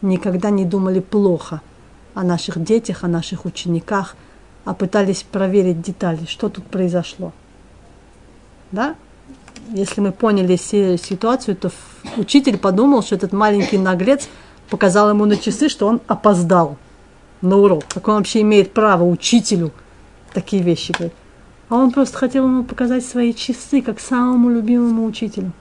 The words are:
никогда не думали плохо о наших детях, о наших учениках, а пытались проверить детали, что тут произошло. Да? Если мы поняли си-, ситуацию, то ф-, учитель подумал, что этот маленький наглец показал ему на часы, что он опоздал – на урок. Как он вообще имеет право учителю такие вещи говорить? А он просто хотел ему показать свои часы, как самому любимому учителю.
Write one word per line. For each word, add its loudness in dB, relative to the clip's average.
никогда 0
не 2
думали 0
плохо 0
о -4
наших -2
детях, -2
о -2
наших -4
учениках, -6
а -8
пытались -2
проверить 0
детали, -6
что -6
тут -10
произошло. -4
Да? -4
Если -4
мы 0
поняли 2
си-, 0
ситуацию, -4
то -6
ф-, -12
учитель 2
подумал, 4
что -4
этот -4
маленький 2
наглец 0
показал 4
ему 4
на 4
часы, -2
что -2
он 2
опоздал – 2
на 2
урок. 4
Как -6
он 2
вообще 0
имеет 4
право 4
учителю 0
такие -2
вещи 0
говорить? -8
А 0
он 4
просто 0
хотел 0
ему 0
показать -2
свои -2
часы, -4
как -6
самому 2
любимому 0
учителю. -6